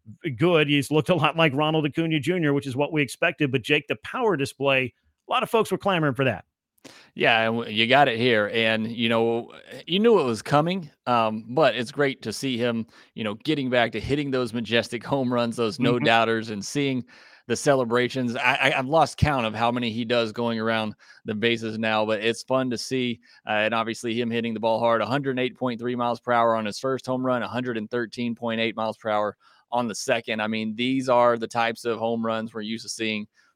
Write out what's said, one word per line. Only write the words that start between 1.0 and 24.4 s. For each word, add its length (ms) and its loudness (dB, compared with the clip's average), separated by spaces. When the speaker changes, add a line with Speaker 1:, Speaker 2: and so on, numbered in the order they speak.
Speaker 1:
a 60 4
lot 200 2
like 200 4
Ronald 300 2
Acuna 340 0
Junior, 340 0
which 140 0
is 80 -6
what 160 0
we 100 2
expected. 500 0
But 120 -2
Jake, 240 2
the 80 -4
power 420 -2
display, 560 -2
a 40 -4
lot 100 2
of 80 -4
folks 220 2
were 80 -2
clamoring 340 0
for 120 -2
that. 200 -2
Speaker 2:
Yeah, 320 4
and 100 0
w-, 180 -6
you 120 2
got 200 6
it 120 -2
here. 340 2
And, 380 0
you 180 -2
know, 420 0
you 100 0
knew 220 6
it 40 2
was 200 -2
coming, 480 0
um, 420 2
but 260 4
it's 160 -4
great 300 -2
to 100 -6
see 260 -4
him, 280 -2
you 80 -8
know, 100 -4
getting 380 -2
back 220 2
to 60 -4
hitting 300 -2
those 240 -2
majestic 500 -2
home 300 -2
runs, 220 0
those 220 -2
Speaker 1:
Mm-hmm. 60 -2
Speaker 2:
no-doubters, 680 2
and 120 -8
seeing 400 -2
the 80 0
celebrations. 800 2
I, 200 2
I, 220 2
I've 100 -2
lost 300 2
count 280 2
of 80 -2
how 180 0
many 200 -2
he 120 -4
does 280 0
going 280 -4
around 360 -2
the 100 -4
bases 420 -2
now, 260 2
but 160 0
it's 220 -2
fun 300 -2
to 60 -4
see. 420 -4
Uh, 40 -4
and 220 2
obviously 460 -2
him 120 -2
hitting 240 -2